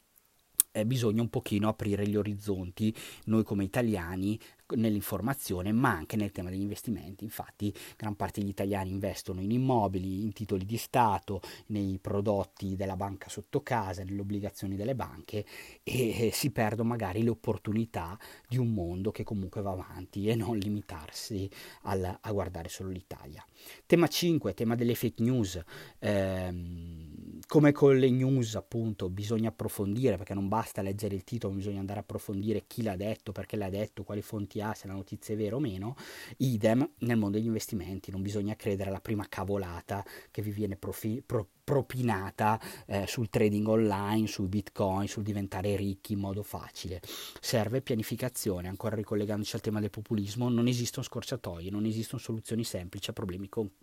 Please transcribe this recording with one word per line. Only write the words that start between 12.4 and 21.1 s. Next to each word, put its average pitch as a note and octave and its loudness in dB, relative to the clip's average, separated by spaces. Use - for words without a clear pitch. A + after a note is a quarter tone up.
della F#2+ -4
banca G2 -6
sotto - -4
casa, G2 -2
nelle G2+ -4
obbligazioni G2+ -4
delle A2 -2
banche G2+ -6
e, A#2 2
e G#2 4
si - 0
perdono A2+ 2
magari A2 0
le A#2 6
opportunità G#2 -2
di B2 0
un A#2+ 4
mondo F#2 0
che A2 -4
comunque G2 -4
va G2 -2
avanti F#2 -4
e A2+ 4
non A2+ 0
limitarsi G2 -4